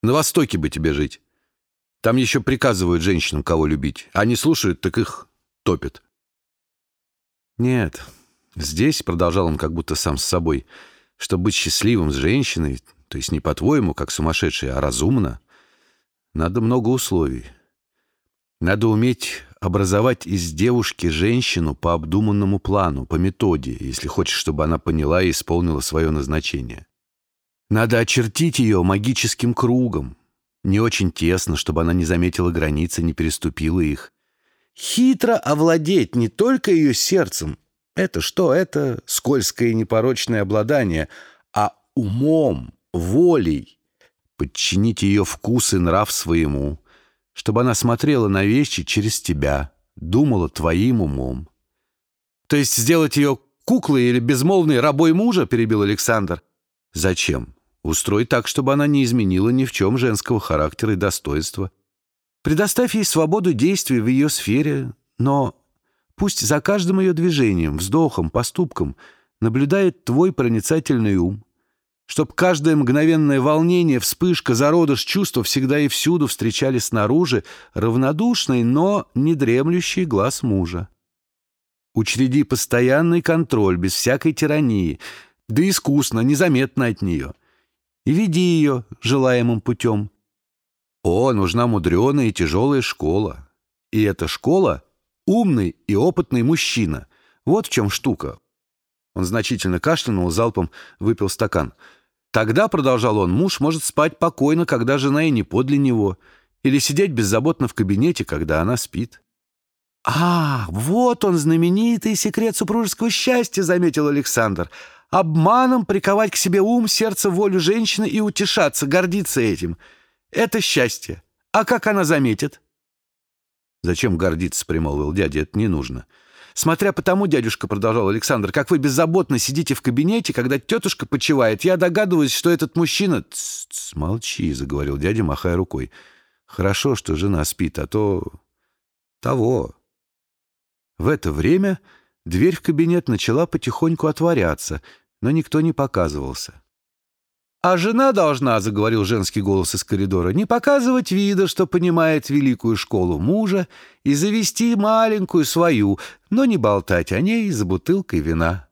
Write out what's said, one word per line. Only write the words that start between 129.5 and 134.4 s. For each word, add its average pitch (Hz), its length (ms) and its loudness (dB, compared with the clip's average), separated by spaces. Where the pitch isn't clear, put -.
в - 80 -6
кабинете, 131 500 0
когда 127 260 -2
тетушка - 480 -4
почивает, 127 600 0
я 185 100 4
догадываюсь, 175 580 0
что - 160 0
этот 160 280 0
мужчина». 170 460 0
«Тс, - 440 -12
тс, - 260 -14
молчи», — 82 600 -4